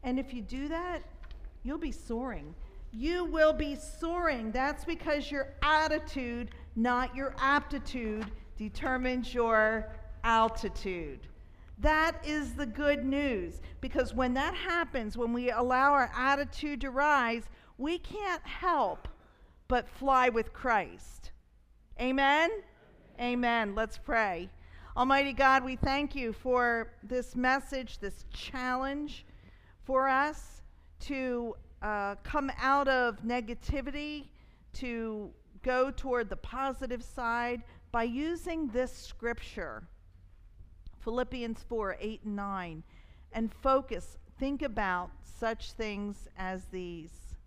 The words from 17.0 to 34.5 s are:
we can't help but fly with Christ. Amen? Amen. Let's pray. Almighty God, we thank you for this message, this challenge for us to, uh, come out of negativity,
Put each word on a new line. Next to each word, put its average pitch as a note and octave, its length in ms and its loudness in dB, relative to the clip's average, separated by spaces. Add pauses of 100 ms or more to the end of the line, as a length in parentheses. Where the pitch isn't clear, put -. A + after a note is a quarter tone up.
we D#4 200 0
can't F#4+ 480 -4
help D#4 640 0 (580)
but B3 220 2
fly C4 400 6
with A3 240 0
Christ. - 800 -2 (680)
Amen? C#4 500 6 (680)
Amen. A#3 560 2
Let's G#3+ 220 -2
pray. F#3+ 520 0 (480)
Almighty C#4 360 4
God, C4 300 8
we C4 120 -4
thank C#4 400 0
you A#3+ 180 -2
for A#3+ 600 2 (100)
this A#3+ 320 -4
message, C4 640 0
this G3 340 -8
challenge C4 920 -4 (580)
for C4 240 4
us C#4 540 0 (400)
to, B3 540 -2 (260)
uh, G3+ 420 -2
come C#4 360 0
out C4+ 280 4
of B3 360 2
negativity, C4+ 1040 -4 (440)